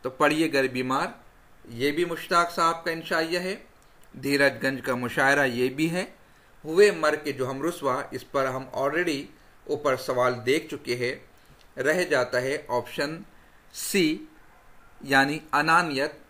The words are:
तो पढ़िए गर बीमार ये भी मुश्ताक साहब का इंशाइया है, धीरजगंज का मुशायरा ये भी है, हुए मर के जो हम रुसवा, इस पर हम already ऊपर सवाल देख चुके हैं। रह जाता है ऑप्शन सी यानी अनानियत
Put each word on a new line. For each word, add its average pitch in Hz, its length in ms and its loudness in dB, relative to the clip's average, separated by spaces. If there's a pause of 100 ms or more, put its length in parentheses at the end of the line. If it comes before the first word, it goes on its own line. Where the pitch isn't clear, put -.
तो 127 80 -4
पढ़िए 156 380 2
गर 135 200 2
बीमार 127 440 -2 (520)
ये 123 260 -2
भी 170 160 0
मुश्ताक 170 440 0
साहब 170 340 0
का 170 60 -2
इंशाइया 165 500 -2
है, 185 140 -6 (580)
धीरजगंज 135 680 0
का 127 160 -2
मुशायरा 139 480 2
ये 123 240 0
भी 147 180 0
है, 180 200 -2 (580)
हुए 185 280 6
मर 156 220 2
के 147 160 -6
जो 127 140 -2
हम 135 160 -6
रुसवा, 139 420 -2 (100)
इस 123 120 -8
पर 135 220 -2
हम 131 300 -6
already 147 440 0 (460)
ऊपर 147 300 2
सवाल 127 360 2 (100)
देख 143 260 2
चुके - 280 -4
हैं। 123 320 -6 (480)
रह 156 280 2
जाता 127 340 0
है 135 300 -4
ऑप्शन 143 540 -4 (520)
सी 165 520 0 (760)
यानी 139 400 2 (120)
अनानियत 156 680 2 (100)